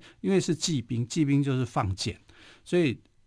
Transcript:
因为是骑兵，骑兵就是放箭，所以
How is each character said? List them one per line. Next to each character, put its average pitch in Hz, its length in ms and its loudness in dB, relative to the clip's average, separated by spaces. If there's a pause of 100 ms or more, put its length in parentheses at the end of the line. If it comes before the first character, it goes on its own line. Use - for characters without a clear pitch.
(220)
因 185 80 -2
为 190 100 4
是 170 140 0
骑 147 260 -2
兵， 117 280 -4
骑 156 180 0
兵 139 160 4
就 135 160 0
是 127 80 -2
放 104 300 -2
箭， - 200 -6 (480)
所 - 140 -2
以 151 220 2 (260)